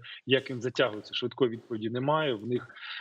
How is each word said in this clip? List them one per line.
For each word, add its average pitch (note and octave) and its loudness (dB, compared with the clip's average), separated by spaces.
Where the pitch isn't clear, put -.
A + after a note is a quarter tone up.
як C3 4
він B2 -4
затягується, A#2 0
швидкої A#2+ 2
відповіді A2+ -4
немає. C#3 2
В G#2 -6
них A#2+ -2